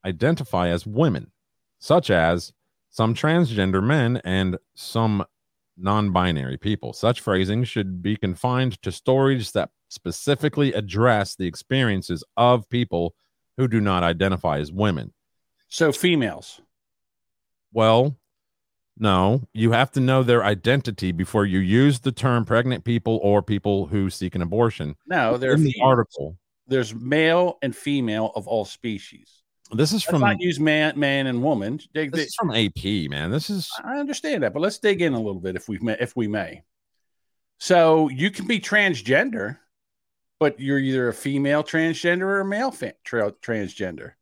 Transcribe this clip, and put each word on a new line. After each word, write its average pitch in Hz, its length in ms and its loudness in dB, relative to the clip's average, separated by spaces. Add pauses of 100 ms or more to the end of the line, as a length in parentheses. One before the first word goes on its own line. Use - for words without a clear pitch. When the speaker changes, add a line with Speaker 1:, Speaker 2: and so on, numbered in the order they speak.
Speaker 1:
identify 95 640 0
as 87 180 -2
women, 107 440 0 (460)
such - 320 2
as 85 440 2 (360)
some 113 240 0
transgender 107 680 2
men 123 400 0
and 92 340 0 (160)
some 110 500 0 (540)
non-binary 90 800 0
people. 98 360 -4
Such - 280 0
phrasing 101 420 0
should 95 380 -4
be 101 160 -2
confined 123 640 -2
to 95 100 -6
stories 131 600 0
that 95 180 -2 (200)
specifically 139 840 -2
address 104 600 2
the 92 100 -4
experiences 98 800 -2 (120)
of 120 340 4
people 85 440 -2 (440)
who 131 100 0
do 113 120 2
not 98 220 2
identify 85 560 0
as 76 140 -6
women. 87 420 -2 (560)
Speaker 2:
So 160 220 2
females. 135 680 -2 (1120)
Speaker 1:
Well, 113 440 4 (800)
no, 104 560 4
you 113 180 2
have 123 200 4
to - 80 -2
know 131 240 4
their 120 200 4
identity 104 680 0
before 92 340 0
you 95 140 0
use 120 420 4
the 135 100 -2
term 120 340 0
pregnant 123 380 0
people 113 400 0
or 101 180 4
people 98 460 -2
who 95 220 0
seek 90 260 -8
an 90 60 -2
abortion. 87 540 -2 (120)
Speaker 2:
No, 123 300 0
they're 131 160 0
Speaker 1:
In 156 100 4
the 139 80 2
Speaker 2:
females. 127 160 2
Speaker 1:
article. 87 500 0 (300)
Speaker 2:
There's 123 260 -2
male 160 680 0
and 131 140 -6
female 113 600 -2
of 104 120 -8
all 107 180 -2
species. - 760 -12 (320)
Speaker 1:
This 143 180 2
is 208 140 -2
Speaker 2:
Let's - 0 -
Speaker 1:
from 170 160 0
Speaker 2:
not 196 200 2
use 170 180 0
man, 151 400 2
man 139 280 0
and 120 140 -2
woman. 127 380 -2 (140)
They, 156 160 -4
Speaker 1:
This 135 100 -4
Speaker 2:
they 151 60 -2
Speaker 1:
is - 100 -12
from 190 160 -4
A 107 180 0
P, 95 380 -4
man. 73 240 -6
This 156 180 -4
is 196 200 -6 (140)
Speaker 2:
I 269 160 -6
understand 285 440 -4
that, 107 100 -2
but 151 80 -4
let's 208 180 -2
dig 202 220 0
in 160 120 2
a 120 80 -2
little 98 180 -6
bit 90 160 -6
if - 140 -10
we 101 100 -6
may, 113 200 -2
if - 160 -4
we 113 120 -2
may. 87 360 -6 (920)
So 160 520 4
you 143 220 -2
can 196 160 -10
be 220 120 0
transgender, 147 1000 0 (800)
but 147 200 2
you're 139 200 -2
either 131 280 0
a 117 60 -2
female 139 500 0
transgender 165 600 -2
or 196 180 -2
a 196 40 -4
male 214 260 -4
fa-, - 240 -10 (100)
tra-, 107 260 -2
transgender. 98 920 -8